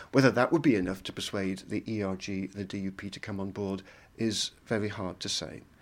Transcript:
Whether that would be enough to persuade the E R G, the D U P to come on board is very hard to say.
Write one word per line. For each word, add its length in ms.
Whether 200
that 200
would 100
be 140
enough 280
to 100
persuade 540
the 200
E 140
R 140
G, 320
the 160
D 160
U 120
P 200
to 80
come 200
on 120
board 320
is 340
very 240
hard 300
to 100
say. 320